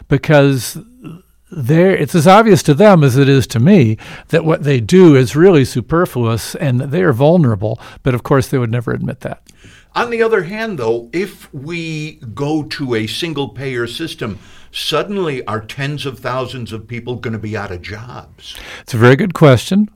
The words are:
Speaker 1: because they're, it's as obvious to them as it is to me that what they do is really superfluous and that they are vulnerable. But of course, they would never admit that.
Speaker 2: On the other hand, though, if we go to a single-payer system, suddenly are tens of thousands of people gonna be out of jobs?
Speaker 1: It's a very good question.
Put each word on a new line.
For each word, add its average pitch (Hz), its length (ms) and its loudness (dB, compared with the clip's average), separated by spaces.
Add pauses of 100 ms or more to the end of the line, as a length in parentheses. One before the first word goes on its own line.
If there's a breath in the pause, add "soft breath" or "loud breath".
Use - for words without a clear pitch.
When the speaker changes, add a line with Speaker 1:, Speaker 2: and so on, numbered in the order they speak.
Speaker 1:
because 139 720 2 (760)
they're, 165 400 2
it's 165 200 -4
as 151 100 2
obvious 208 380 6
to 151 100 2
them 180 300 6
as 127 120 2
it 139 140 4
is 139 160 2
to - 140 -6
me 123 380 4 (320 loud breath)
that 160 140 0
what 160 200 -2
they 139 160 0
do 160 360 6
is 127 200 2
really 165 280 6
superfluous 120 920 -4
and 131 260 -2
that 139 80 -8
they 175 140 -2
are 156 100 2
vulnerable. 120 680 0 (220 loud breath)
But 127 140 -2
of 117 80 -8
course, 135 240 0
they 139 100 -4
would 120 140 -2
never 123 200 -6
admit 123 280 -8
that. - 240 -14 (500 soft breath)
Speaker 2:
On 240 160 -4
the 226 140 -2
other 220 220 0
hand, 214 340 -8
though, 117 340 -4
if 190 400 -8
we 156 600 -10 (200)
go 147 300 -4
to 131 320 -6
a 110 100 -4
single-payer 135 800 -8
system, 120 540 -10 (320 soft breath)
suddenly 165 760 -6
are 107 160 -6
tens 139 460 -10
of 110 100 -10
thousands 123 560 -8
of 107 140 -14
people 120 300 -10
gonna 113 200 -8
be 107 180 -10
out 101 160 -8
of 87 120 -12
jobs? 113 720 -18 (260 loud breath)
Speaker 1:
It's - 140 -12
a - 20 -2
very 120 180 8
good 175 200 -4
question. 165 600 2